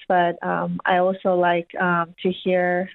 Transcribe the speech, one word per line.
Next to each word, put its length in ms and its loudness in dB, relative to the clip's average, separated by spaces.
but, 400 2
um, 400 -2
I 120 2
also 360 0
like, 400 0
um, 480 -2
to 80 0
hear, 640 0